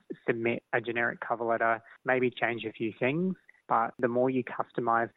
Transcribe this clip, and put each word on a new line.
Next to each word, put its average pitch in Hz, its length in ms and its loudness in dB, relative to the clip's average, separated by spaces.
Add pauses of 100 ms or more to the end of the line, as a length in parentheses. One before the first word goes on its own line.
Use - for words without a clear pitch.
(280)
submit 117 300 0 (160)
a 123 60 2
generic 117 400 -2
cover 117 320 -4
letter, 113 280 2 (240)
maybe 127 260 2
change 113 360 -2
a 107 160 -6
few 113 80 0 (140)
things, 170 280 0 (400)
but 117 220 2 (100)
the 120 120 0
more 127 140 4
you 131 140 0
customize 117 720 -2